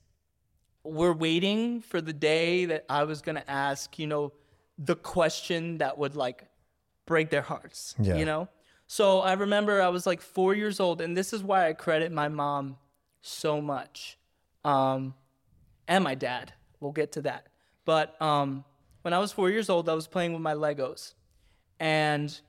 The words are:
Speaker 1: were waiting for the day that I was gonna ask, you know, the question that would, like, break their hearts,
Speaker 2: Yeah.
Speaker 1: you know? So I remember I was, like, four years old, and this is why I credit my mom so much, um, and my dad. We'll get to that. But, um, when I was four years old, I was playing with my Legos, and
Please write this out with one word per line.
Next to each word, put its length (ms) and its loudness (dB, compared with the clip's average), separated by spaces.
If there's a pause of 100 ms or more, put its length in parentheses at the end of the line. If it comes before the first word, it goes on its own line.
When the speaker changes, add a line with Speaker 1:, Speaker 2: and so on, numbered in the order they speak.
(840)
Speaker 1:
were 300 2
waiting 680 0
for 200 -4
the 120 -6
day 540 2
that 220 -4
I 160 2
was 180 -6
gonna 260 -6
ask, 500 -4
you 80 -4
know, 260 -2 (440)
the 200 0
question 840 -2
that 200 -2
would, 180 -4
like, 300 -4 (600)
break 240 2
their 120 2
hearts, 560 -12
Speaker 2:
Yeah. 180 4
Speaker 1:
you 80 2
know? 240 -2 (380)
So 340 4
I 140 4
remember 460 2
I 80 6
was, 180 0
like, 140 0
four 340 2
years 260 -2
old, 200 2
and 160 -2
this 160 -2
is 100 -6
why 260 4
I 60 0
credit 380 0
my 160 0
mom 480 -4 (460)
so 400 -4
much, 560 -8 (460)
um, 500 2 (760)
and 160 4
my 100 -2
dad. 380 -6 (280)
We'll 120 -8
get 200 -2
to 100 -8
that. 240 -6 (400)
But, 340 0
um, 440 0 (380)
when 120 -2
I 60 4
was 120 -2
four 160 2
years 220 0
old, 180 2
I 60 4
was 120 -4
playing 260 -2
with 100 -6
my 120 -2
Legos, 600 -4 (680)
and 580 0 (100)